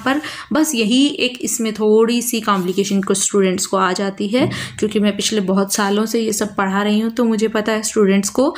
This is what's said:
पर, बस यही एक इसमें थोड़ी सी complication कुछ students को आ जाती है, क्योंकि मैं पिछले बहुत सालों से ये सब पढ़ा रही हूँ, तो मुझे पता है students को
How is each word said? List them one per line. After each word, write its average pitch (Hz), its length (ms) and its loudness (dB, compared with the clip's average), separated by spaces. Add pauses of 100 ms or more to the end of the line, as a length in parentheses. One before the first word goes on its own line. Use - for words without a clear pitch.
पर, 269 160 0 (320)
बस 302 220 0
यही 233 320 4 (140)
एक 247 220 -2
इसमें 220 320 -4
थोड़ी 220 480 4
सी 233 180 -2
complication 196 640 0
कुछ 196 200 0
students 190 440 0
को - 100 -2
आ 185 160 2
जाती 196 360 -4
है, 254 200 2 (300)
क्योंकि 214 220 0
मैं 202 160 2
पिछले 214 260 -2
बहुत 196 320 0
सालों 202 320 0
से 226 140 -2
ये 220 120 -2
सब 208 240 -4
पढ़ा 196 260 0
रही 208 180 2
हूँ, 226 100 -2
तो 233 140 0
मुझे 220 240 2
पता 214 240 0
है 220 100 -2
students 196 480 2
को 269 280 2